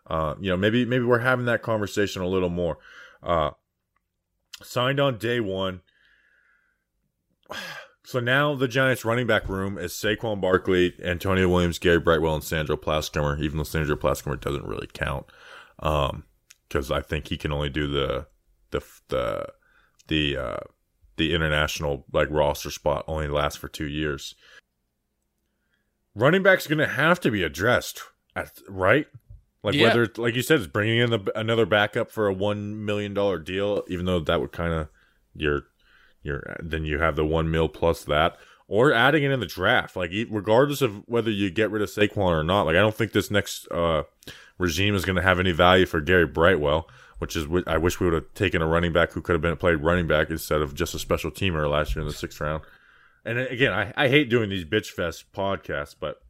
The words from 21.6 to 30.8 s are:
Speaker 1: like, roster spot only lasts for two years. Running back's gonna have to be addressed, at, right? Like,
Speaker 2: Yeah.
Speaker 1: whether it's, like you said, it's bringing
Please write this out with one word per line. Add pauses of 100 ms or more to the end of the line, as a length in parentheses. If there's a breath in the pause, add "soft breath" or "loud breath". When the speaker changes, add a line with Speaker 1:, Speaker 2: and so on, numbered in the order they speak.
Speaker 1:
like,
roster
spot
only
lasts
for
two
years. (1800 loud breath)
Running
back's
gonna
have
to
be
addressed, (340)
at, (100)
right? (560)
Like,
Speaker 2:
Yeah.
Speaker 1:
whether
it's,
like
you
said,
it's
bringing